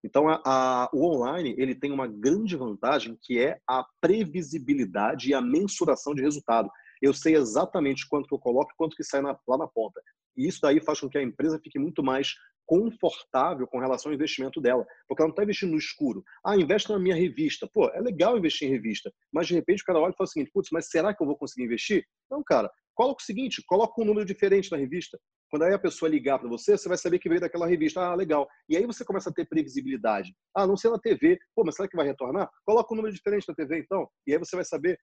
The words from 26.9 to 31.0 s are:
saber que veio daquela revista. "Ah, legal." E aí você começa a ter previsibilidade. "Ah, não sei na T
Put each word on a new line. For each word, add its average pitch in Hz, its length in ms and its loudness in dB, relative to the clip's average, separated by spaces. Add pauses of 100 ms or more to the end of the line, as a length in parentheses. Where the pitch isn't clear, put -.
saber 180 200 0
que 185 100 -4
veio 170 120 2
daquela 170 260 -4
revista. 165 340 0
"Ah, 180 140 0
legal." 156 340 0 (200)
E 156 80 2
aí 196 100 2
você 240 180 -8
começa 190 260 -4
a - 20 -10
ter 170 160 -4
previsibilidade. 131 840 -2 (200)
"Ah, 190 120 2
não 196 100 4
sei 226 140 2
na 226 80 -2
T 220 160 2